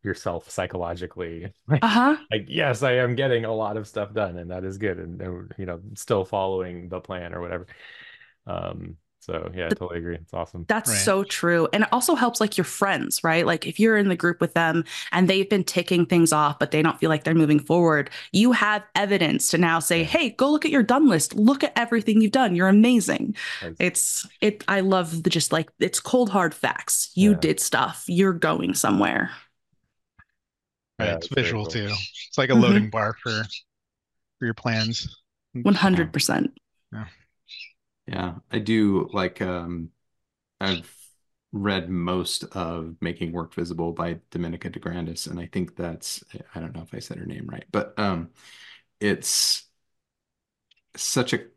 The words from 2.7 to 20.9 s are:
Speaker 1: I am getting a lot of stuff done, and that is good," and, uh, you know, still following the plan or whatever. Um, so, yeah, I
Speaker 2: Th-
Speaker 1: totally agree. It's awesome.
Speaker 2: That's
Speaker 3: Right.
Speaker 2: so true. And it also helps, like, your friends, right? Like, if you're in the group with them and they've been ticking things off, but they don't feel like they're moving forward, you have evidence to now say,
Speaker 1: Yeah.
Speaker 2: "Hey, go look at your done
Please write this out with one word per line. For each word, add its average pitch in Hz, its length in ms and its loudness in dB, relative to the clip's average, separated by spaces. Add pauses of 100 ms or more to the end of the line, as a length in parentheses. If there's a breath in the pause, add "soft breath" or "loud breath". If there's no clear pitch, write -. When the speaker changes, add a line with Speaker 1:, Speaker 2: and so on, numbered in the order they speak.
Speaker 1:
I 127 120 2
am 123 220 2
getting 123 280 0
a 110 100 -4
lot 110 220 -4
of 107 120 -8
stuff 101 260 -8
done, 95 240 -2
and 87 120 -10
that 92 140 -8
is 95 140 -8
good," 98 200 -2
and, 87 240 -12
uh, 92 360 -10
you 95 80 -8
know, 85 140 -8 (140)
still 101 300 0
following 92 640 -4
the 90 120 -8
plan 87 340 -10
or 87 60 -6
whatever. 87 260 -8 (800 loud breath)
Um, 50 500 -10 (240)
so, 82 340 -8
yeah, 87 160 -6
I - 0 -
Speaker 2:
Th- - 80 -2
Speaker 1:
totally 87 220 -8
agree. 85 160 -8
It's 82 180 -16
awesome. 87 340 -10
Speaker 2:
That's 214 240 -2
Speaker 3:
Right. 104 100 -2
Speaker 2:
so 196 220 0
true. 170 500 0
And 214 100 4
it - 80 -2
also 247 220 2
helps, 240 260 0
like, 214 160 0
your 180 80 0
friends, - 580 -2
right? 165 240 2
Like, 165 200 0
if - 120 -8
you're 220 200 6
in 202 100 4
the 185 80 2
group 175 240 0
with 170 140 0
them 165 300 2 (280 loud breath)
and 180 160 4
they've 190 200 4
been 196 160 2
ticking 175 420 2
things 165 260 6
off, 151 260 2
but 143 120 0
they 156 120 2
don't 151 160 2
feel 165 120 2
like 156 140 0
they're 165 100 2
moving 151 260 6
forward, 160 500 2 (220 loud breath)
you 226 200 4
have 214 300 2 (120)
evidence 190 560 2
to 165 80 0
now 165 220 4
say, 165 220 0
Speaker 1:
Yeah. 156 40 -2
Speaker 2:
"Hey, 294 240 0
go 277 200 2
look 302 140 2
at 311 60 2
your 277 120 4
done 269 260 6